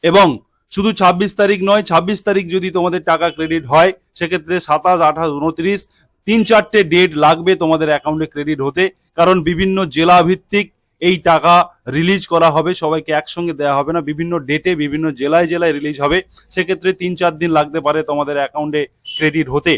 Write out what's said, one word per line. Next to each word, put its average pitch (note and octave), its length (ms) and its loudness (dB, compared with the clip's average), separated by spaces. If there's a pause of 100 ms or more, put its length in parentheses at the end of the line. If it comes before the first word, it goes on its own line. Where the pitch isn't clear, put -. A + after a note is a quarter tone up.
এবং F3+ 220 6 (460)
শুধু G3+ 200 -2
ছাব্বিশ F#3 380 2 (100)
তারিখ G3+ 220 2
নয়, G3+ 200 2
ছাব্বিশ F3+ 440 0
তারিখ G3 180 0 (100)
যদি F#3 160 -2
তোমাদের F3 400 -2
টাকা E3 200 0
ক্রেডিট D#3+ 360 -6
হয়, D#3+ 240 4 (240)
সেক্ষেত্রে E3+ 460 -4
সাতাশ, E3+ 400 0
আঠাশ, D#3 380 0
ঊনত্রিশ, E3 420 -2 (460)
তিন A3 180 2
চারটে G#3+ 340 2 (140)
ডেট F3 180 4 (140)
লাগবে E3 280 2 (100)
তোমাদের D#3+ 260 0
অ্যাকাউন্টে D3+ 380 -2
ক্রেডিট D3 400 -6
হতে, E3 180 0 (300)
কারণ F3+ 220 4 (120)
বিভিন্ন F#3+ 280 0 (200)
জেলা F3 260 6
ভিত্তিক F#3 440 -2 (360)
এই F3+ 160 0 (120)
টাকা E3 240 4 (420)
রিলিজ F3+ 260 0 (100)
করা E3 180 4
হবে, D#3 240 0
সবাইকে D#3+ 380 -4
একসঙ্গে E3+ 480 -4
দেওয়া C#3+ 180 0
হবে C#3+ 140 -2
না, E3+ 160 -2
বিভিন্ন E3 240 -6 (160)
ডেটে D3+ 220 -2 (120)
বিভিন্ন D3+ 240 -4 (140)
জেলায় E3 320 2
জেলায় E3+ 220 0
রিলিজ D3 300 -6
হবে, D#3 140 0 (360)
সেক্ষেত্রে F3+ 380 -2
তিন F3+ 280 -6
চার E3+ 180 2
দিন E3+ 120 -2
লাগতে D3+ 300 0
পারে D3 200 -2 (100)
তোমাদের C#3+ 300 -2
অ্যাকাউন্টে D3+ 420 -4 (340)
ক্রেডিট D#3 380 -2
হতে। D3 240 0